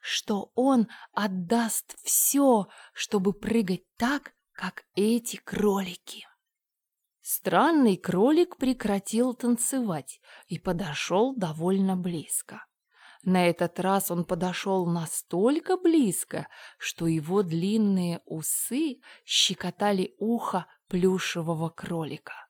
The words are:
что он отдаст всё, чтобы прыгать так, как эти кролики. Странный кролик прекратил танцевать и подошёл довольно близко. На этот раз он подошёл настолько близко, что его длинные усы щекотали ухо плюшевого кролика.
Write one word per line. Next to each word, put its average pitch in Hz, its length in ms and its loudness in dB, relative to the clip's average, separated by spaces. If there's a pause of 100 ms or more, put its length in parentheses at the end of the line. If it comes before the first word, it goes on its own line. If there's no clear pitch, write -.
что - 560 -6
он 247 320 4 (240)
отдаст 202 880 -2
всё, 262 640 4 (260)
чтобы 196 400 0
прыгать 208 520 -2 (120)
так, 269 360 -2 (200)
как - 320 -10 (120)
эти 220 400 0
кролики. 196 920 -4 (920)
Странный 226 760 2
кролик 269 600 2
прекратил 233 760 -2
танцевать 240 880 -2 (280)
и 160 100 -6
подошёл 185 800 -2
довольно 185 600 0
близко. - 680 -6 (580)
На 185 240 4
этот 170 320 0
раз 190 320 0
он 175 140 -2
подошёл 180 640 -2
настолько 185 880 0
близко, 277 720 2 (300)
что - 280 -6
его 165 360 2
длинные 185 840 0
усы 240 760 -4 (240)
щекотали - 960 0
ухо 220 480 -2 (220)
плюшевого 170 800 0
кролика. - 800 -10